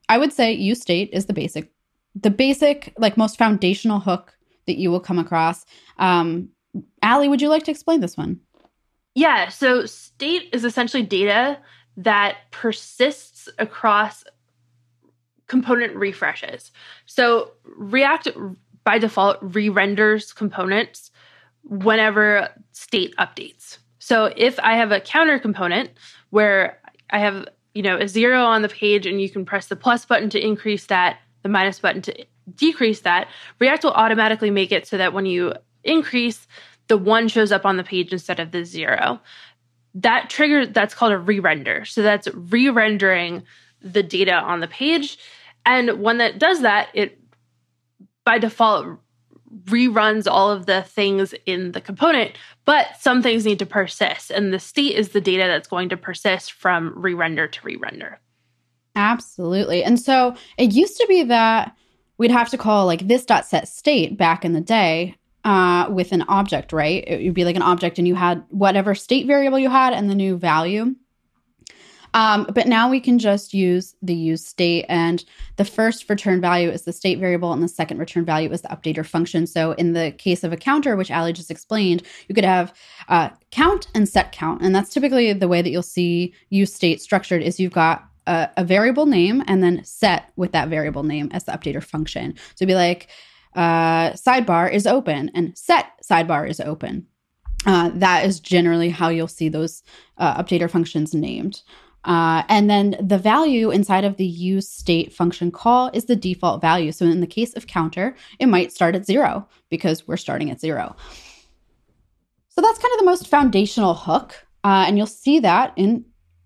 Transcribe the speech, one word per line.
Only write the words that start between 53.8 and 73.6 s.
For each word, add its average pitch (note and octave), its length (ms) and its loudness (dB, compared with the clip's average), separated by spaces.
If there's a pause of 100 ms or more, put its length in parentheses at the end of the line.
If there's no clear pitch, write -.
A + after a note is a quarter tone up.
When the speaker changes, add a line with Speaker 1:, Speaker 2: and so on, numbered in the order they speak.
Speaker 2:
And G3+ 240 -2
the F#3 60 -4
state - 360 -2
is G#3 140 0
the G3+ 120 -2
data F#3 220 0
that's E3+ 240 -2
going F3+ 220 -4
to F3+ 80 -6
persist F#3 560 -4
from E3+ 420 -2
re-render E3 520 -4
to - 160 -14
re-render. - 560 -14 (760)
Speaker 1:
Absolutely. G3 880 -2
And A#3+ 160 2
so B3+ 360 2 (220)
it A3+ 160 4
used F4 240 2
to A#4+ 100 2
be F#4 160 4
that A3+ 520 2 (420)
we'd A#3 140 4
have A#3+ 180 2
to C4 80 -6
call, G#3 280 2
like, F3+ 220 -2
this B3 180 2
dot - 200 2
set - 220 -2
state A#3 500 0
back F3 280 2
in E3+ 80 0
the E3 80 0
day, F3 540 0 (300)
uh, F3+ 440 4
with F#3 220 -2
an F3 120 0
object, G3 500 -2
right? D#3 340 -2
It C3+ 180 -4
would F3+ 80 -2
be, F3 120 0
like, F3 100 0
an F#3+ 60 -2
object F3 360 0
and F3 100 2
you F3+ 80 2
had F3 340 -2
whatever G3 440 2
state B3+ 320 -2
variable C#4 320 2
you C4 120 2
had C4 240 4
and G3+ 160 -2
the G3 60 0
new F#3+ 220 0
value. F3+ 580 0 (1200)
Um, G#3+ 400 2
but A3+ 120 2
now A#3 240 4
we C4 100 2
can B3 200 2
just G#3 340 0
use F#3 480 0